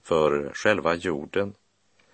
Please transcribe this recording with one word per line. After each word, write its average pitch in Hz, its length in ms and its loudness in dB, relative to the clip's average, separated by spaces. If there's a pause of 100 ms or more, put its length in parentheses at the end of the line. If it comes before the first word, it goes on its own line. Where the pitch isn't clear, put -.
för 73 520 2
själva 85 400 0
jorden. 87 600 -4 (600)